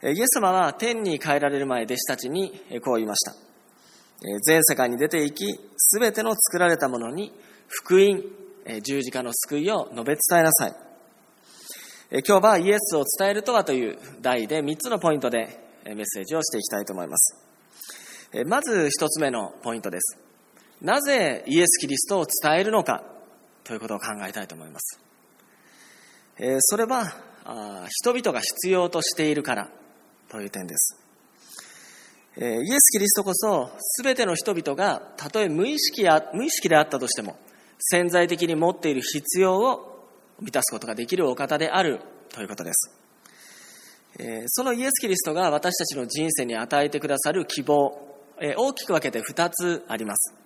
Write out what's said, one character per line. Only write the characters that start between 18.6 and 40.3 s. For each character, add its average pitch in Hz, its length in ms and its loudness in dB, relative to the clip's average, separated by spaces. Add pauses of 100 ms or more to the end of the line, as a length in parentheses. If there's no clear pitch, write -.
ず 196 280 0
一 151 200 0
つ 156 100 -4
目 143 120 0
の 110 300 -6
ポ 117 120 -6
イ 113 60 -6
ン - 20 -14
ト 98 80 -6
で 87 100 -8
す。 - 180 -6 (640)
な 240 200 2
ぜ 233 440 0
イ 147 140 4
エ 175 80 6
ス・ 170 100 4
キ - 100 -4
リ 165 100 -2
ス - 100 -2
ト 202 120 0
を 156 60 0
伝 - 280 0
え 180 100 4
る 214 80 0
の 214 140 2
か - 180 -2 (640)
と 120 80 -10
い 113 40 -8
う - 40 -8
こ 113 80 -10
と 107 60 -6
を 98 40 -8
考 - 60 -10 (200)
え 95 60 -8
た 107 100 -10
い 92 60 -12
と - 80 -16
思 80 100 -16
い 80 60 -20
ま 73 80 -18
す。 - 220 -10 (1400)
え 127 180 0
ー、 - 60 0
そ 202 160 2
れ 226 80 2
は、 247 280 -2 (300)
あ 104 400 -12
ー、 87 60 -14
人 - 240 0
々 233 180 0
が 123 80 -2
必 - 300 -4
要 180 200 4
と 175 120 -2
し - 120 -2
て 156 160 2
い 147 60 2
る 143 80 -2
か 123 120 -2
ら 101 140 -6 (600)
と 110 120 -12
い 101 40 -8
う 101 40 -8
点 95 180 -10
で 76 100 -6
す。 - 240 -2 (1400)
え - 40 -8
ー、 117 220 -2
イ 208 100 -2
エ - 80 2
ス・ - 100 8
キ 214 80 2
リ 202 80 2
ス 196 80 4
ト 202 80 0
こ 190 100 -2
そ 180 380 0 (320)
全 262 100 2
て 240 120 0
の 175 100 0
人 208 180 -2
々 156 220 -2
が 175 400 -2
た 151 140 -10
と 220 100 -2
え 208 80 2
無 170 220 0
意 302 100 -4
識 - 240 0
や、 156 300 6
無 202 120 -2
意 311 60 -2
識 - 160 -2
で 165 80 6
あ 151 60 8
っ 156 80 0
た 135 100 -2
と 123 80 -4
し - 80 -2
て 120 60 -6
も 104 160 -10 (420)
潜 175 300 2
在 175 180 4
的 170 180 0
に 165 100 0
持 170 160 2
っ 185 60 -4
て 156 140 0
い - 20 2
る 131 80 0
必 151 380 -4
要 185 180 4
を 254 360 0 (480)